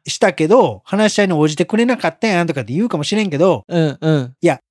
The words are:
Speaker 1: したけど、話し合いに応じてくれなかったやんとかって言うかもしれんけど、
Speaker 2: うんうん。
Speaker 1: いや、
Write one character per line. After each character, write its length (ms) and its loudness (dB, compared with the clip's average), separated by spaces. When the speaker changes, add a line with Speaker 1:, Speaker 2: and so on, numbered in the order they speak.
Speaker 1:
し 140 -10
た 120 2
け 160 -2
ど、 380 2
話 300 0
し 40 0
合 40 4
い 40 2
に 60 0
応 160 2
じ 80 -6
て 80 0
く 100 -6
れ 100 2
な 120 0
か 120 -2
っ 100 -10
た 80 -2
や 140 2
ん 60 -2
と 60 -4
か 80 -6
っ 20 -8
て 80 -10
言 140 -2
う 40 -4
か 80 -4
も 60 -4
し 120 -4
れ 80 0
ん 60 -4
け 80 -4
ど、 300 2
Speaker 2:
う 100 -2
ん 220 0
う 200 0
ん。 200 -8
Speaker 1:
い 80 0
や、 240 0